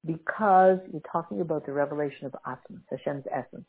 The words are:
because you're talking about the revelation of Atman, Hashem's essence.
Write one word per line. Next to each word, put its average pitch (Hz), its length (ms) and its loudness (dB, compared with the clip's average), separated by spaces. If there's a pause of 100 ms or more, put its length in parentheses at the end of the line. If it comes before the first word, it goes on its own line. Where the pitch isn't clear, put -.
because 185 720 4 (140)
you're 156 100 -8 (100)
talking 185 300 -4
about 156 240 -2
the 143 80 -8
revelation 143 520 -2
of 131 100 -10 (100)
Atman, - 440 -12
Hashem's 143 420 -8
essence. - 380 -8